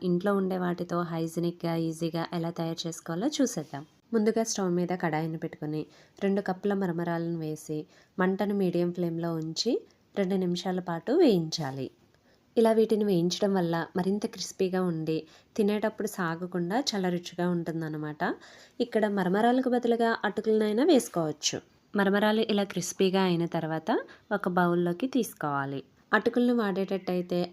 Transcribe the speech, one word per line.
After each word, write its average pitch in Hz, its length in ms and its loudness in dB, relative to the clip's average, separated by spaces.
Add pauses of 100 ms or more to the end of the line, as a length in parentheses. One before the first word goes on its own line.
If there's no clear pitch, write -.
ఇంట్లో 180 320 2
ఉండే 190 240 0
వాటితో 175 460 -2
హైజీనిక్‌గా, 170 760 -4
ఈజీగా 165 440 -4 (100)
ఎలా 170 180 -2
తయారు 165 280 -4
చేసుకోవాలో 170 500 -6
చూసేద్దాం. 160 540 -2 (280)
ముందుగా 220 320 2
స్టవ్ 196 280 -2
మీద 175 260 0
కడాయిని 160 420 -2
పెట్టుకొని 151 420 -6 (380)
రెండు 196 220 0
కప్పుల 196 320 -4
మరమరాలను 170 640 -2
వేసి 156 400 -6 (400)
మంటను 190 380 2
మీడియం 175 360 2
ఫ్లేమ్‌లో 170 420 -2
ఉంచి 160 400 -2 (420)
రెండు 196 220 0
నిమిషాల 180 420 -2
పాటు 180 360 -4
వేయించాలి. 160 720 2 (680)
ఇలా 226 160 6
వీటిని 214 320 4
వేయించడం 185 480 2
వల్ల 170 420 0
మరింత 190 300 0
క్రిస్పీగా 185 580 -4
ఉండి 160 340 -2 (380)
తినేటప్పుడు 214 560 0
సాగకుండా 180 720 -2
చాలా 190 280 -2
రుచిగా 175 400 -2
ఉంటుందన్నమాట. 160 720 -4 (560)
ఇక్కడ 226 320 0
మరమరాలకు 220 600 2
బదులుగా 233 380 2 (120)
అటుకులనైనా 214 640 2
వేసుకోవచ్చు. 170 720 2 (340)
మరమరాలు 208 480 4
ఇలా 202 220 0
క్రిస్పీగా 190 600 0
అయిన 170 220 2
తర్వాత 160 440 -4 (420)
ఒక 196 180 0
బౌల్లోకి 175 580 2
తీసుకోవాలి. 139 720 -2 (320)
అటుకులను 240 440 2
వాడేటట్టయితే 190 840 -2 (140)